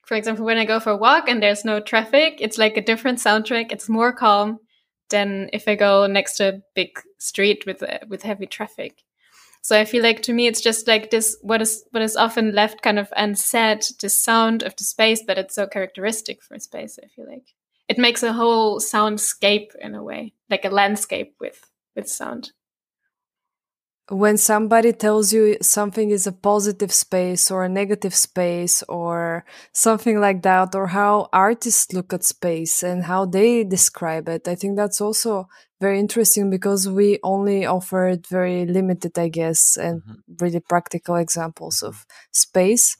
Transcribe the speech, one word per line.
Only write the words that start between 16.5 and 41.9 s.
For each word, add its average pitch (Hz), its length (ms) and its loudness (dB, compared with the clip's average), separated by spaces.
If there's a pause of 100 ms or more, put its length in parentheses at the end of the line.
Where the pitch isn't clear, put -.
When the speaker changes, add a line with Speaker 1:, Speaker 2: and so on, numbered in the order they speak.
Speaker 1:
space, - 460 -16
I - 40 -20
feel - 200 -20
like. - 260 -20 (360)
It 233 80 0
makes 240 240 2
a 226 120 -2
whole 226 480 2
soundscape 208 880 0 (100)
in 208 160 -14
a 214 80 -14
way, - 300 -12 (160)
like 196 160 -4
a 190 40 -2
landscape 202 680 -2
with, - 320 -14 (240)
with - 140 -10
sound. - 420 -10 (1600)
Speaker 2:
When 208 260 4
somebody 220 560 4
tells 214 400 2
you 214 300 4
something 208 480 0
is 202 180 0
a 185 60 -6
positive 202 580 0
space 180 580 0
or 185 140 -2
a 185 60 -2
negative 196 440 -2
space 175 760 -2
or 170 560 -4 (260)
something 220 480 2
like 196 240 2
that, 185 320 4
or 190 120 0
how 202 440 2
artists 214 600 2
look 185 180 -4
at 180 140 -4
space 165 580 -2
and 180 220 -2
how 185 200 0
they 220 380 4
describe 165 640 -2
it, 165 220 -6
I 175 60 -2
think 196 200 -6
that's 202 240 -2
also 208 480 -2 (320)
very 196 180 0
interesting 202 520 2
because 190 400 0
we 202 340 2
only 196 420 0
offered 185 600 -2
very 180 380 -2
limited, 180 520 -2
I 170 120 0
guess, 160 480 0
and 165 240 -6
Speaker 3:
Mm-hmm. 113 420 -12
Speaker 2:
really 170 160 -2
practical 175 560 -4
examples 165 680 -6
of 104 120 -12